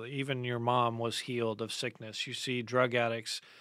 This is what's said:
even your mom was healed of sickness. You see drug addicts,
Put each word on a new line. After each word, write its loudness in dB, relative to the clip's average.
even -2
your 0
mom 4
was -2
healed 0
of -4
sickness. -6
You -8
see -2
drug 4
addicts, 0